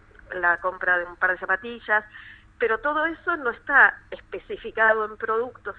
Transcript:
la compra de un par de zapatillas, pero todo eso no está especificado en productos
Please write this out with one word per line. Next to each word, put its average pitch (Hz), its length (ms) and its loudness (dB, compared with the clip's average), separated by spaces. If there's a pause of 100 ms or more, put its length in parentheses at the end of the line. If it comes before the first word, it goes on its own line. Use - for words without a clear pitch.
(340)
la 175 240 2
compra 185 400 0
de 175 80 -4
un 175 100 -16
par 185 160 0
de 175 60 -4
zapatillas, 214 640 -2 (540)
pero 226 200 2
todo 294 280 -2
eso 339 320 -4
no 254 120 -4
está 226 480 4 (120)
especificado 220 960 -2
en 214 100 -16
productos 226 640 -6